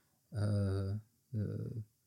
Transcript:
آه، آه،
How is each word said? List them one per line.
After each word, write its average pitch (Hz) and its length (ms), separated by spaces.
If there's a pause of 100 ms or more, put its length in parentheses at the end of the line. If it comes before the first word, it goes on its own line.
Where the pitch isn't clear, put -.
(340)
آه، 101 640 (340)
آه، 104 360 (360)